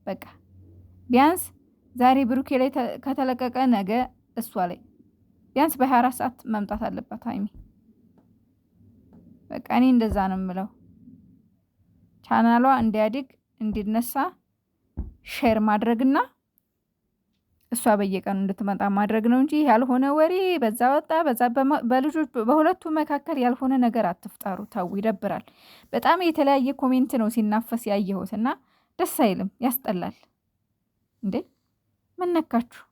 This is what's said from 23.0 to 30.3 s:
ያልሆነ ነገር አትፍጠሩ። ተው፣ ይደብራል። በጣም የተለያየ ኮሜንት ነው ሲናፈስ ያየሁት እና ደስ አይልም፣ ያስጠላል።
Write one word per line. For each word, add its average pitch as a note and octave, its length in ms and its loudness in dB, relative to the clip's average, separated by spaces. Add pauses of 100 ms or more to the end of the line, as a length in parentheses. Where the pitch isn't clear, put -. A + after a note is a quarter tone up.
ያልሆነ B3 400 0
ነገር A#3 280 2
አትፍጠሩ። F#3 520 -8 (120)
ተው፣ F3+ 240 -4
ይደብራል። G3+ 500 -4 (480)
በጣም C#4 280 2
የተለያየ C#4 540 2
ኮሜንት C4 400 0
ነው A3+ 160 0
ሲናፈስ A3 560 -2
ያየሁት G3 460 -4
እና A3 140 -4 (520)
ደስ F4+ 220 -2
አይልም፣ F#3+ 300 0 (100)
ያስጠላል። F#3+ 560 -4 (1080)